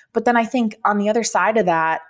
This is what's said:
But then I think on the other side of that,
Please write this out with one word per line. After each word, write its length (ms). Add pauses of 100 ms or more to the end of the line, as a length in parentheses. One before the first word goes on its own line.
(120)
But 140
then 100
I 80
think 400
on 140
the 100
other 160
side 320
of 120
that, 420